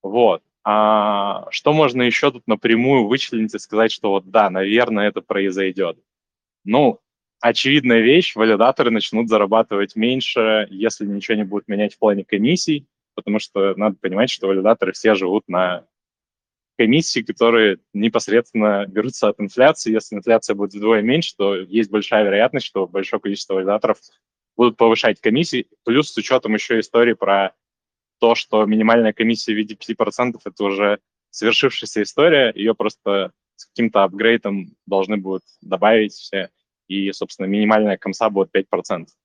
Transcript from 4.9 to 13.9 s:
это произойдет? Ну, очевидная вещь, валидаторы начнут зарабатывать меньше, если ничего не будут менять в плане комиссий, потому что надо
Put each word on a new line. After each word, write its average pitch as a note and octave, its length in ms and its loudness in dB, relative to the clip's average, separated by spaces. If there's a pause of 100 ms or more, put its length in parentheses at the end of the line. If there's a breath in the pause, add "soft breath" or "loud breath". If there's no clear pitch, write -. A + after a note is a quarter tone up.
это G2+ 120 -8
произойдет? F#2+ 760 -4 (680)
Ну, B2+ 340 2 (420)
очевидная A#2+ 600 2
вещь, D3 340 4
валидаторы A2 560 2
начнут A2+ 380 -2
зарабатывать G#2 680 0
меньше, A2 720 -2
если G#2+ 360 -6
ничего G2+ 300 -4
не G#2+ 80 -2
будут G2 240 -8
менять G#2 260 -4
в - 40 -20
плане G2+ 260 0
комиссий, C#3+ 600 -2 (280)
потому G#2+ 240 -4
что G2 380 -2
надо G#2 240 -2